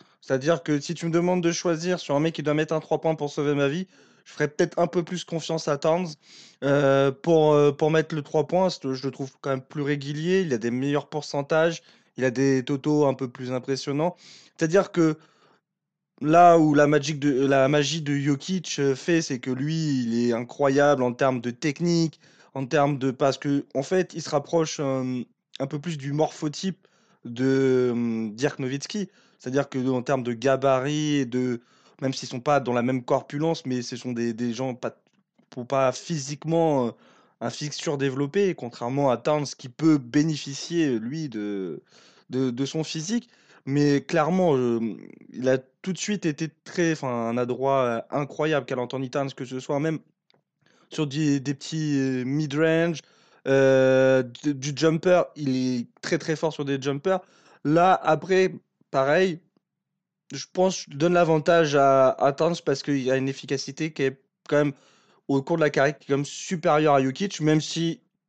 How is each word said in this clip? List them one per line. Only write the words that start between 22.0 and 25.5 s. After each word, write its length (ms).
en 120
termes 320
de, 140
parce 260
que, 280
en 80
fait, 300
il 80
se 100
rapproche, 500
euh, 420